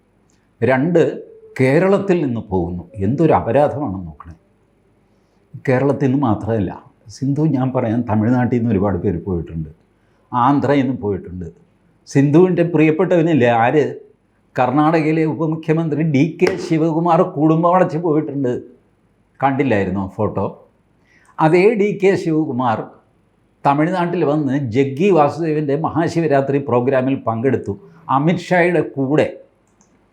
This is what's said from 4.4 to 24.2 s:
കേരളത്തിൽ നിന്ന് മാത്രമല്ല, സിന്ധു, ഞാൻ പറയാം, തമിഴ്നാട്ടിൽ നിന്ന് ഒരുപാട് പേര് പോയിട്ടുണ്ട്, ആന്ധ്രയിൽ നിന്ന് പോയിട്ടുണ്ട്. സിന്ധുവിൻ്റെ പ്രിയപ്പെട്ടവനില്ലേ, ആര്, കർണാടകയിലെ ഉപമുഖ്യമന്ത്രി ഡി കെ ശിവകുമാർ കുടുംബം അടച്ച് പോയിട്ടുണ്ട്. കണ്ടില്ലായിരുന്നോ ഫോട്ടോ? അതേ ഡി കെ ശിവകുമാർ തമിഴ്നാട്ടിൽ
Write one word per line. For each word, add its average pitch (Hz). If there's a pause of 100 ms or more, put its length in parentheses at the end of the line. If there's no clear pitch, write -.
കേരളത്തിൽ 135
നിന്ന് 135
മാത്രമല്ല, 104 (260)
സിന്ധു, 139
ഞാൻ 131
പറയാം, 117
തമിഴ്നാട്ടിൽ 117
നിന്ന് 117
ഒരുപാട് 95
പേര് 85
പോയിട്ടുണ്ട്, 82 (640)
ആന്ധ്രയിൽ 135
നിന്ന് 123
പോയിട്ടുണ്ട്. 90 (640)
സിന്ധുവിൻ്റെ 160
പ്രിയപ്പെട്ടവനില്ലേ, 160
ആര്, 120 (720)
കർണാടകയിലെ 156
ഉപമുഖ്യമന്ത്രി 156
ഡി 160
കെ 180
ശിവകുമാർ 165
കുടുംബം 165
അടച്ച് 170
പോയിട്ടുണ്ട്. 143 (800)
കണ്ടില്ലായിരുന്നോ 101
ഫോട്ടോ? 98 (720)
അതേ 180
ഡി 202
കെ 190
ശിവകുമാർ 131 (840)
തമിഴ്നാട്ടിൽ 170